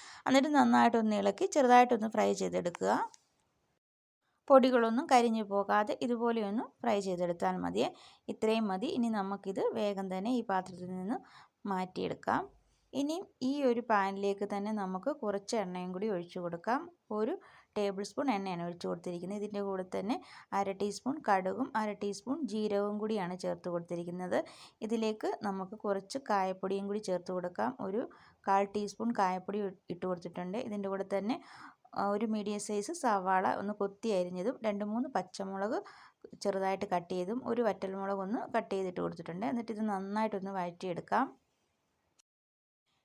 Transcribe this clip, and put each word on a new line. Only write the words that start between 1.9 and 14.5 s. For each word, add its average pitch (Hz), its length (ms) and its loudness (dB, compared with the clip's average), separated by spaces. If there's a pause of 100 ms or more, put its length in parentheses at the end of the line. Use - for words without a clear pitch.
ഫ്രൈ 208 220 4
ചെയ്തെടുക്കുക. 180 600 0 (1600)
പൊടികളൊന്നും 240 580 8
കരിഞ്ഞു 233 380 6
പോകാതെ 202 560 2
ഇതുപോലെയൊന്ന് 233 640 0 (120)
ഫ്രൈ 226 240 0
ചെയ്തെടുത്താൽ 180 580 0
മതിയേ. 180 320 0 (380)
ഇത്രയും 220 380 0
മതി. 190 220 -2
ഇനി 233 220 0
നമുക്കിത് 196 520 -2 (100)
വേഗം 202 360 -2
തന്നെ 190 240 -2
ഈ 240 100 2
പാത്രത്തിൽ 185 480 -2
നിന്ന് 185 280 -4 (460)
മാറ്റിയെടുക്കാം. 185 800 -2 (500)
ഇനി 285 240 -2 (240)
ഈ 254 100 0 (120)
ഒരു 240 200 2
പാനിലേക്ക് 196 640 2
തന്നെ 202 260 -2